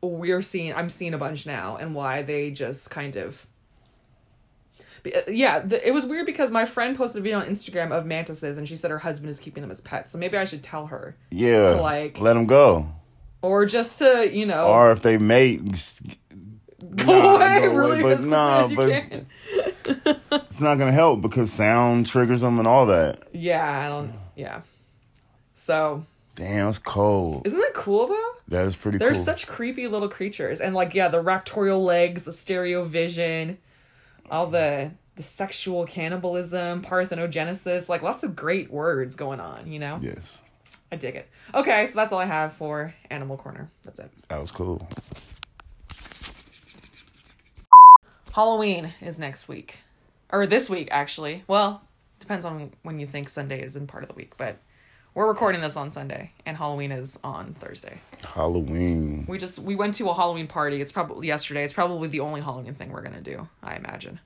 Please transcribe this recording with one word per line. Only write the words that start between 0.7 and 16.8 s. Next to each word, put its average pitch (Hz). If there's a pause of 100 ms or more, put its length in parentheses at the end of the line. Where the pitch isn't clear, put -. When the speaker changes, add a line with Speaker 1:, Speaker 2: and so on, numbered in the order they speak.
Speaker 1:
I'm 175
seeing 170
a 151
bunch 143
now, 113
and 160
why 139
they 147
just 135
kind 143
of, 95 (1600)
be-, -
uh, 180
yeah, 214
the, 196
it 240
was 277
weird 311
because 294
my 226
friend 247
posted 233
a 196
video 208
on 190
Instagram 180
of 160
mantises, 160
and 147
she 160
said 170
her 156
husband 151
is 143
keeping -
them 143
as -
pets. -
So -
maybe 185
I 190
should 151
tell 151
her - (140)
Speaker 2:
Yeah, 104
Speaker 1:
to, 82
like, 151
Speaker 2:
let 113
'em 117
go. 110 (560)
Speaker 1:
Or 202
just 208
to, 247
you 208
know, 165
Speaker 2:
Or 120
if 113
they 113
mate, 113 (120)
s-, - (960)